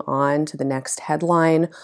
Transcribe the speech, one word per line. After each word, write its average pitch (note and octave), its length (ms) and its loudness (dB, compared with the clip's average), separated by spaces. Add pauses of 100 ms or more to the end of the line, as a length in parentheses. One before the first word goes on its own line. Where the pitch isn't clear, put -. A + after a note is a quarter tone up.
on C#3+ 400 0
to D3 100 -12
the C#3 80 -4
next C3+ 360 -4
headline E3 680 2 (140)